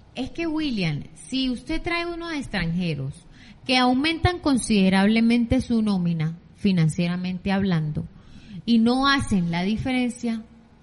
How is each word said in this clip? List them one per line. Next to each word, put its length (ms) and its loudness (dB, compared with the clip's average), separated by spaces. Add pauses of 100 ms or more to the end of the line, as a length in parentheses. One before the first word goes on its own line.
(160)
Es 160 -8
que, 160 -6
William, 560 -4 (100)
si 360 -6
usted 320 -4
trae 240 -4
unos 280 -8
extranjeros 800 -4 (520)
que 120 2
aumentan 640 2
considerablemente 1200 4
su 200 0
nómina, 560 0 (200)
financieramente 960 0
hablando, 500 0 (600)
y 140 4
no 280 2
hacen 440 2
la 120 -2
diferencia, 800 -2 (420)